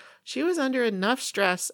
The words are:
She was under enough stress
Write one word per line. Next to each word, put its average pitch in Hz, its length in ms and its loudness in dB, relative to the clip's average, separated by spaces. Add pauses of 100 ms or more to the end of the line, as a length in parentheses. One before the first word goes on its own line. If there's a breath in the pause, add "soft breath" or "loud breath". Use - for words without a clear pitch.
(240 loud breath)
She - 180 -4
was 339 160 0
under 262 260 0
enough 208 360 2
stress 185 540 0